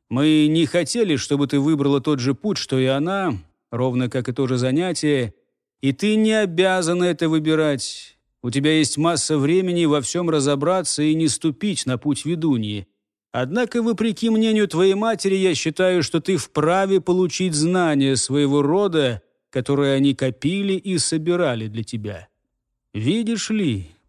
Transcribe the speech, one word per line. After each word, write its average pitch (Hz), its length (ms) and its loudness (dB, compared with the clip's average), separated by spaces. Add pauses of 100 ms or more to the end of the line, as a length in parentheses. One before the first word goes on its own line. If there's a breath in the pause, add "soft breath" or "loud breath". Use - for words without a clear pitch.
Мы 151 400 2
не 160 160 2
хотели, 175 500 0
чтобы 143 300 -2
ты 143 140 0
выбрала 139 420 2
тот 147 180 0
же 127 140 0
путь, 202 240 -4
что - 220 -2
и 131 60 2
она, 156 520 -2 (320)
ровно 123 400 -2
как 123 180 -4
и 127 60 -6
то 131 140 -2
же 127 100 0
занятие, 143 800 0 (440)
и 135 140 0
ты 214 220 0
не 220 160 4
обязана 185 720 2
это 170 260 0
выбирать. 156 880 -2 (240)
У 123 80 -6
тебя 147 300 2
есть 143 180 0
масса 156 400 0
времени 175 480 2
во 147 160 2
всём 175 300 -2
разобраться 147 720 0
и 156 100 2
не 160 140 2
ступить 165 580 -2
на 127 140 -2
путь 147 260 -4
ведуньи. 123 600 -2 (440)
Однако, 214 520 -2
вопреки 226 480 0
мнению 220 360 2
твоей 190 280 2
матери, 202 400 0
я 185 180 2
считаю, 180 480 0
что 165 180 -2
ты 185 180 0
вправе 185 640 0
получить 180 540 0
знания 151 600 2
своего 143 480 2
рода, 156 580 0 (300)
которые 139 420 0
они 135 220 2
копили 190 580 -2
и 185 240 -4
собирали 156 680 -2
для 110 160 -8
тебя. 104 440 -10 (640)
"Видишь 208 600 -2
ли", 127 400 -2 (180)